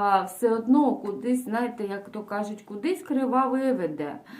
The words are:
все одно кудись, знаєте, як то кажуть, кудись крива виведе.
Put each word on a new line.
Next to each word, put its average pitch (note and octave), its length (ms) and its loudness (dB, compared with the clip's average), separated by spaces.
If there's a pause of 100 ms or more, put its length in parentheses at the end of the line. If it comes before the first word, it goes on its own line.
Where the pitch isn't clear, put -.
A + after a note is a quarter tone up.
(260)
все A3+ 300 2
одно A#3+ 400 6
кудись, A#3 480 -2
знаєте, A3 400 -4
як G3+ 260 -8
то G#3 140 -10
кажуть, G#3 380 -6
кудись G#3 400 -4
крива C4 460 0
виведе. F#3 720 -2 (200)